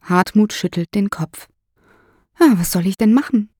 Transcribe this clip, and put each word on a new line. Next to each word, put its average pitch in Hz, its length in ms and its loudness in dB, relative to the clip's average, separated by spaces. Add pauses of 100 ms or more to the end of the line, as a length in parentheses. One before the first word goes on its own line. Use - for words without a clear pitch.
Hartmut 190 520 0
schüttelt - 420 -6
den 202 160 -2
Kopf. - 380 -10 (880)
„Ah, 302 160 4
was 175 180 -4
soll 175 140 -2
ich 190 100 -2
denn 220 180 4
machen?“ 240 460 0